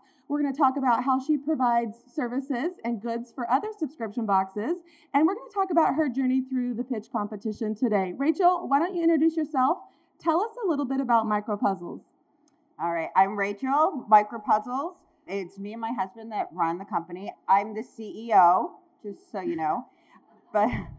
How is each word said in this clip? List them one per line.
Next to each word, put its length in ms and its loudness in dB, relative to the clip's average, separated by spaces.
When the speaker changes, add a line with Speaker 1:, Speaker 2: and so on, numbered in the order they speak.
Speaker 1:
We're 160 -2
gonna 120 -2
talk 220 4
about 260 2
how 160 2
she 180 0
provides 680 0
services 680 -4
and 180 -4
goods 300 -6
for 180 -6
other 260 0
subscription 520 -4
boxes, 500 0
and 100 4
we're 80 2
gonna 180 -12
talk 200 -2
about 240 2
her 120 0
journey 400 0
through 280 -2
the 80 -4
pitch 280 -6
competition 640 -4
today. 420 0
Rachel, 520 2
why 100 2
don't 160 0
you 80 -2
introduce 340 4
yourself? 440 0
Tell 240 0
us 80 -6
a 60 0
little 160 0
bit 160 -2
about 240 2
Micro 320 -2
Puzzles. 540 -4
Speaker 2:
All 140 -2
right, 220 -4
I'm 240 4
Rachel, 680 0
Micro 300 6
Puzzles. 600 -2
It's 320 -8
me 140 -8
and 60 -12
my 120 -6
husband 400 -8
that 200 -4
run 280 -2
the 40 -10
company. 480 -8
I'm 280 2
the 80 -4
C 440 -12
E 80 0
O, 440 4
just 280 -14
so 80 -8
you 160 -4
know. 300 -2
But 160 4